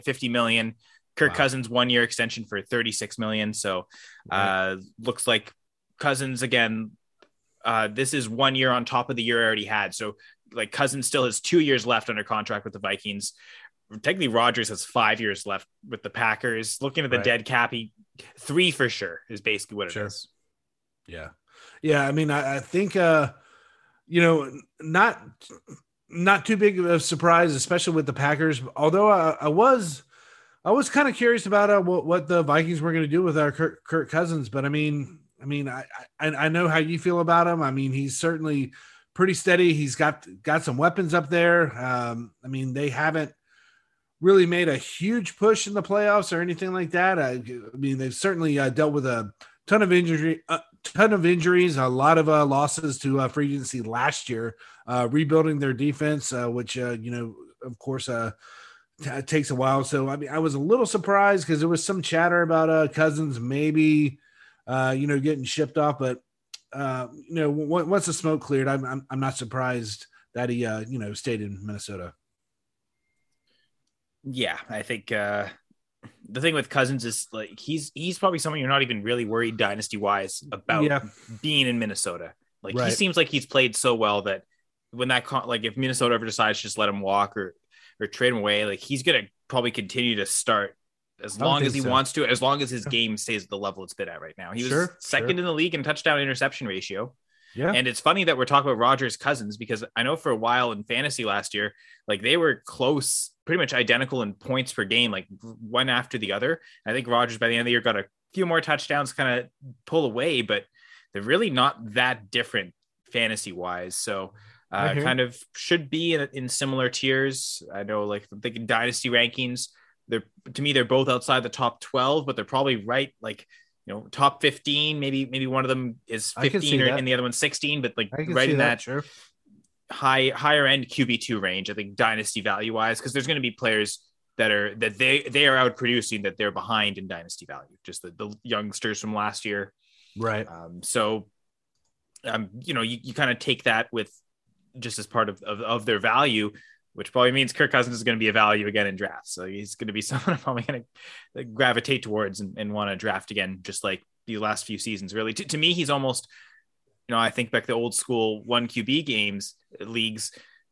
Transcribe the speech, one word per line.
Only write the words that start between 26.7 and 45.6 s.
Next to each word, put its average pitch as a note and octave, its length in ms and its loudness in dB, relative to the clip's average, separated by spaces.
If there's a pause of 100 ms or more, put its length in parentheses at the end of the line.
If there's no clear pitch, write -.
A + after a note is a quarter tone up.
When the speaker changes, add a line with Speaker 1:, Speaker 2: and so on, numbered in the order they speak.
Speaker 2:
of F3 60 2
a E3+ 140 4
surprise, E3+ 560 4
especially F3 380 0
with D#3+ 120 2
the C3+ 80 -4
Packers. D3 480 0 (140)
Although F3 340 4
I, E3+ 320 4
I D3+ 80 0
was, G3 540 4 (600)
I F3 80 2
was C4 180 4
kinda C#4 220 4
curious A#3+ 340 2
about, G3+ 240 4
uh, G3+ 120 6
what, F3+ 240 2
what E3+ 220 2
the E3+ 160 4
Vikings D#3+ 380 2
were D#3+ 120 0
gonna D#3+ 140 2
do D#3+ 140 2
with, D#3+ 160 2
uh, D3 140 4
Kirk, - 320 -2
Kirk D#3+ 260 -2
Cousins. D#3+ 400 0
But C3+ 160 -2
I C#3 40 0
mean, D3 500 -2 (220)
I B2+ 40 -14
mean, C#3+ 220 -4
I, B2+ 180 -10 (340)
I, D3 80 0
I D3+ 220 0
know E3+ 200 2
how D#3+ 80 4
you D#3+ 220 0
feel F3 200 2
about E3+ 280 4
him. E3+ 140 0
I C#3 100 0
mean, C3+ 200 -2
he's C3+ 260 -4
certainly D#3 560 -2 (400)
pretty F#3 200 4
steady. F3 400 6
He's D3 220 -2
got, D3+ 300 0 (160)
got D#3 220 0
some B2 140 -2
weapons E3+ 360 2
up E3 160 2
there. E3+ 480 4
Um, A#2+ 540 -2 (120)
I B2+ 40 -14
mean, C3 260 -4
they C#3+ 160 -2
haven't D3+ 440 -2 (880)
really F#3 240 8
made F3 240 2
a C3+ 80 2
huge G3+ 600 -4
push G#3+ 300 4